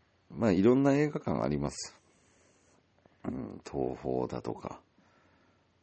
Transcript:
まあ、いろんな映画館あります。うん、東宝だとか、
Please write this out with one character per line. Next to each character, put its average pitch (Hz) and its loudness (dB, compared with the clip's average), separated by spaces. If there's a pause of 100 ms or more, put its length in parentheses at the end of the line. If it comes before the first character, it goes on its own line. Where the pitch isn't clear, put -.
(300)
ま 104 0
あ、 104 6
い 90 4
ろ 117 8
ん 139 4
な 139 4
映 147 2
画 151 -6
館 69 -2
あ 58 0
り 73 0
ま 71 -2
す。 - -14 (1300)
う - -4
ん、 - -10
東 64 -2
宝 64 -2
だ 62 -6
と 57 -6
か、 - -12 (1040)